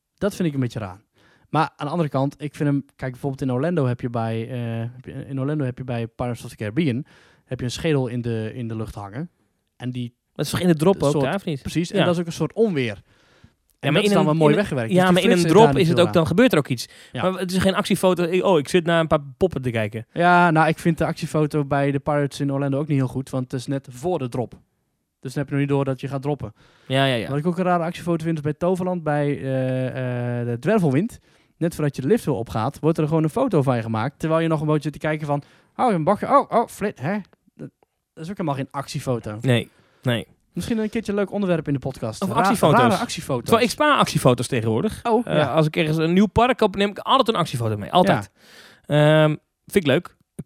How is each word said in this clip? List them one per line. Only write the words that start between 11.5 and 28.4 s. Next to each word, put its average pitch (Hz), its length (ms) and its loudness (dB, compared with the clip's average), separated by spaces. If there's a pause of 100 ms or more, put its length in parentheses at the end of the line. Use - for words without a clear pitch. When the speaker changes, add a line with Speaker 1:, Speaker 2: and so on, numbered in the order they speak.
Speaker 1:
Precies, - 280 -4
en 202 80 -2
Speaker 2:
Ja. 170 60 4
Speaker 1:
dat 175 100 2
is 170 60 -4
ook 175 60 -4
een 170 60 -10
soort 156 200 -4
onweer. 156 400 0
En - 960 -12
Speaker 2:
Ja, - 20 2
maar - 20 2
Speaker 1:
dat 180 100 2
Speaker 2:
in 208 60 2
Speaker 1:
is - 20 4
dan 196 80 4
Speaker 2:
een, 156 60 4
Speaker 1:
wel 151 100 2
mooi 160 100 2
Speaker 2:
in 151 80 8
een, - 40 4
Speaker 1:
weggewerkt. 143 360 -2
Speaker 2:
ja, 175 40 4
Speaker 1:
Dus 180 100 6
die 185 80 6
Speaker 2:
maar 180 80 4
in 190 80 4
een 185 80 6
Speaker 1:
flitsen 165 180 4
is 214 60 10
Speaker 2:
drop 226 100 8
Speaker 1:
daar - 100 2
Speaker 2:
is 160 60 2
het 170 80 2
Speaker 1:
niet 175 100 6
Speaker 2:
ook, 170 60 -2
Speaker 1:
veel 175 100 4
Speaker 2:
dan 156 40 0
gebeurt 220 260 4
er 185 60 4
ook 139 100 -2
iets. 120 200 -6 (240)
Speaker 1:
Ja. 175 180 -2
Speaker 2:
Maar 185 100 -6
het 185 120 -6
is 190 60 0
geen 185 160 2
actiefoto, 185 500 0
ik, 175 200 0
oh, 185 140 4
ik 139 100 -2
zit 175 160 0
naar 170 160 2
een 160 60 0
paar 156 160 2 (140)
poppen 175 260 0
te 127 80 -4
kijken. 110 420 -4
Speaker 1:
Ja, 175 380 6
nou, 156 180 4
ik 165 100 -2
vind 170 200 0
de 170 80 0
actiefoto 156 580 -2
bij 139 260 0
de 139 80 -2
Pirates 147 420 -2
in 143 120 -2
Orlando 139 260 -2
ook 156 100 -4
niet 147 100 0
heel 131 100 0
goed, 127 220 -8
want 131 120 -4 (100)
het 131 80 -4
is 120 60 -14
net 139 240 -6
voor 143 280 -4
de 127 100 -6
drop. 117 240 -6 (680)
Dus 131 140 -12
dan 151 80 -4
heb 135 100 -4
je 143 60 -2
nog - 20 2
niet 143 160 0
door 139 80 2
dat 135 160 -6
je 139 80 -8
gaat 135 140 -8
droppen. 131 300 -6 (340)
Speaker 2:
Ja, 135 180 2
ja, 135 100 2
ja. 110 140 -4
Speaker 1:
Wat 139 100 -4
ik 147 80 -4
ook 175 120 -2
een 185 60 -2
rare 175 200 0
actiefoto 165 400 -4
vind 165 120 -2
is 147 60 -8